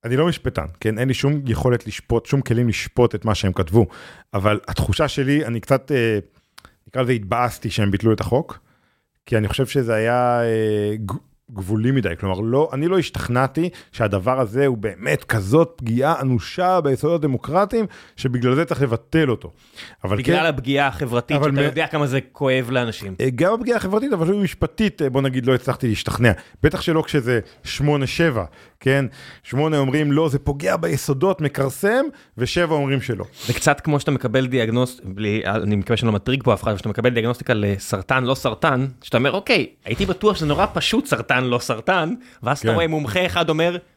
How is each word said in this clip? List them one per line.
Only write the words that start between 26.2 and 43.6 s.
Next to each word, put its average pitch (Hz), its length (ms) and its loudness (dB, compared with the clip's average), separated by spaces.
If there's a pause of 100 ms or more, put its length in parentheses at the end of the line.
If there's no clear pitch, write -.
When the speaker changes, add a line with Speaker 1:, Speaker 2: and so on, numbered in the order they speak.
Speaker 1:
בטח - 180 2
שלא 160 220 0
כשזה 123 380 0 (240)
שמונה 143 420 0
שבע, 127 380 0 (360)
כן? 135 240 2 (380)
שמונה 151 360 0
אומרים, 143 340 2
"לא, 156 160 4
זה 135 100 0
פוגע 143 380 -2
ביסודות, 160 640 0
מכרסם", 151 640 0 (340)
ושבע 156 360 0
אומרים 139 260 0
שלא. 104 240 -6 (220)
Speaker 2:
זה - 60 -2
קצת - 280 0
כמו 147 200 0
שאתה - 100 -2
מקבל 131 360 0
דיאגנוסט-, 123 580 0
בלי... 104 420 -4
אני 104 300 0
מקווה 101 200 0
שאני 117 100 0
לא 113 60 2
מטריג 127 300 -2
פה 117 120 4
אף - 80 -8
אחד, 117 80 -2
אבל 101 80 -2
שאתה 113 100 -8
מקבל 117 220 0
דיאגנוסטיקה 120 440 -2
לסרטן, 104 720 -2
לא 127 100 0
סרטן, 131 520 -2 (160)
שאתה - 140 -4
אומר, 127 160 2
"אוקיי, 196 340 0 (180)
הייתי 117 220 -2
בטוח 190 300 2
שזה 156 100 -4
נורא 147 260 2
פשוט 220 340 -2
סרטן, 123 380 0
לא 123 140 0
סרטן", 160 560 -2 (280)
ואז 131 160 -2
אתה - 100 -2
Speaker 1:
כן. 113 60 2
Speaker 2:
רואה 170 120 0
מומחה 156 400 -2
אחד 170 220 0
אומר 165 280 0 (200)